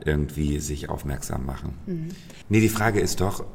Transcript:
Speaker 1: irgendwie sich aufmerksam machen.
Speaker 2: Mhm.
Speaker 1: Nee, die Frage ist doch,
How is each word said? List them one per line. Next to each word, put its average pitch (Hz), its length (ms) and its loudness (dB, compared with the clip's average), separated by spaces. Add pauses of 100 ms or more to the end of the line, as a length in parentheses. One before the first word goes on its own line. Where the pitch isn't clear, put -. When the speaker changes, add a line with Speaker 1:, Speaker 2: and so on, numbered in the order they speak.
Speaker 1:
irgendwie 73 560 2
sich 73 280 -6
aufmerksam 69 560 -4
machen. - 300 -6 (120)
Speaker 2:
Mhm. 165 220 -6 (400)
Speaker 1:
Nee, 107 120 8
die 110 100 8
Frage 107 300 4
ist - 200 2
doch, 98 240 0 (100)